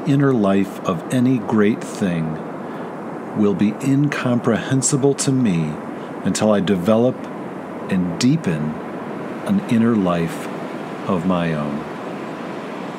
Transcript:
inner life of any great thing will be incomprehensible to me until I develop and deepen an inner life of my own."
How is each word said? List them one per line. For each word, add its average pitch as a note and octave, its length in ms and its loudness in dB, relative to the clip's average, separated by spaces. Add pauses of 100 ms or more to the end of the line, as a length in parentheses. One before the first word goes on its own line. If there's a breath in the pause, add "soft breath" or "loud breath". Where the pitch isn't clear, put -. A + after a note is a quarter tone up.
inner C#3 280 4
life G2 520 2
of F2 260 -2
any B2+ 260 4
great G#2+ 460 2
thing E2 540 -2 (1000 loud breath)
will G#2 160 4
be G2+ 280 2
incomprehensible C3+ 1300 2
to - 160 0
me F#2 400 2 (520 loud breath)
until G#2+ 280 2
I G2+ 80 6
develop G2+ 560 4 (720)
and F2+ 280 0
deepen E2+ 560 2 (720)
an G2 240 2
inner A#2 260 4
life F2 520 0 (600)
of F2+ 180 0
my F2 280 2
own." D2 260 -4 (1200)